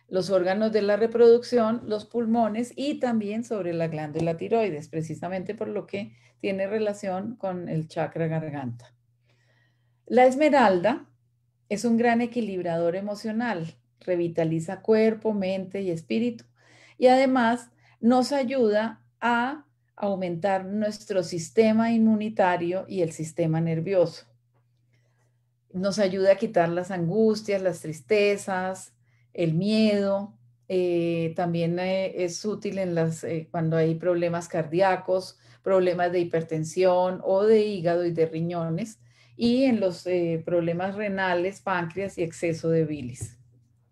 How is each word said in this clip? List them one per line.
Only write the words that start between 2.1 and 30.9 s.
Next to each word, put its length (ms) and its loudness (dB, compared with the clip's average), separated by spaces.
y 240 -4
también 440 -2
sobre 300 -4
la 140 -2
glándula 500 -4
tiroides, 500 -2
precisamente 680 -8
por 140 -8
lo 180 -6
que 300 -10
tiene 280 -4
relación 680 -4
con 340 -8
el 180 -4
chakra 400 -4
garganta. 680 -8
La 200 6
esmeralda 840 4
es 160 -4
un 120 2
gran 240 2
equilibrador 720 -2
emocional, 800 -6
revitaliza 800 -2
cuerpo, 520 2
mente 480 -4
y 100 -2
espíritu, 540 -4
y 100 6
además 640 4
nos 320 4
ayuda 760 0
a 440 0
aumentar 720 -2
nuestro 580 -4
sistema 680 2
inmunitario 960 2
y 140 -2
el 100 0
sistema 500 -2
nervioso. 640 0
Nos 260 -2
ayuda 340 4
a 20 2
quitar 320 2
las 240 -4
angustias, 720 2
las 180 -2
tristezas, 1120 -2
el 220 0
miedo. 840 2
Eh, 680 0